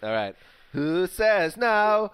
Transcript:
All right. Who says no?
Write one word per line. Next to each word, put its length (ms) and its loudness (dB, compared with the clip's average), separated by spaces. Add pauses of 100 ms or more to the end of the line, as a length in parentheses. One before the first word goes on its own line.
All 80 -4
right. 240 -2 (360)
Who 360 -2
says 500 0
no? 560 2